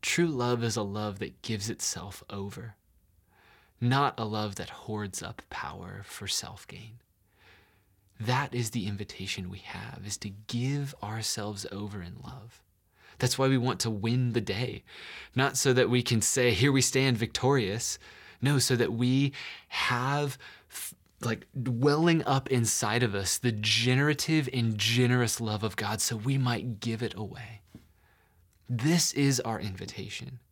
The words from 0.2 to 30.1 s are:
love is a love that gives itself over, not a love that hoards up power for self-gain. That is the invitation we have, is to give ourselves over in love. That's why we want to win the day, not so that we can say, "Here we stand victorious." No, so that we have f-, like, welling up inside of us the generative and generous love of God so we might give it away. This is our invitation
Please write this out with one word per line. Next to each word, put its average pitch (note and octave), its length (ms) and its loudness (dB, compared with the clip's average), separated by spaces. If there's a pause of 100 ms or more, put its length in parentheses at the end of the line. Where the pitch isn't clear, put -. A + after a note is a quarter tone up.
love B2 360 0
is A2+ 120 0
a A2+ 60 -2
love G2+ 380 -4
that - 240 -10
gives G#2+ 260 -4
itself - 600 -6
over, G2+ 460 -10 (1040)
not C3+ 380 2
a A2+ 80 -2
love G#2+ 300 -2
that F2 140 -10
hoards G#2 520 -8
up - 280 -12
power F#2+ 560 -12
for - 200 -12
self-gain. G#2 760 -8 (1160)
That B2+ 360 0
is A#2+ 160 -2
the A2 160 -4
invitation F#2+ 640 -8
we F#2+ 100 -12
have, - 460 -12
is G2+ 140 -8
to G#2 100 -8 (180)
give C#3 560 -2
ourselves G#2 680 -6
over G2+ 300 -8
in F2 220 -12
love. A#2 380 -16 (580)
That's B2+ 180 2
why C3+ 120 4
we C3+ 80 6
want B2 240 0
to A#2 80 0
win A#2 420 0
the A2+ 100 2
day, G2+ 420 -4 (520)
not C3 220 2
so C3+ 160 6
that B2 160 6
we B2 120 4
can A#2 200 4
say, B2 300 4
"Here A2+ 200 4
we C3+ 100 6
stand C3 360 4
victorious." A#2 800 0 (440)
No, C#3 180 4
so B2 180 4
that A2+ 160 4
we B2+ 400 4 (360)
have C#3 680 0 (320)
f-, - 240 -10 (260)
like, A2+ 340 -4
welling C#3+ 680 4
up C3+ 260 2
inside A#2+ 540 2
of G#2 120 0
us G2 220 0
the B2 140 2
generative B2+ 1000 2
and A2+ 240 2
generous A#2+ 640 2
love G#2+ 220 -2
of G#2 120 -2
God G#2+ 240 -2
so - 160 -2
we B2 220 0
might A#2+ 420 0
give A2+ 240 -2
it A2 120 -4
away. G#2+ 460 -10 (1080)
This D3 420 2
is C#3 300 4
our A2+ 180 -2
invitation G#2 800 -10 (120)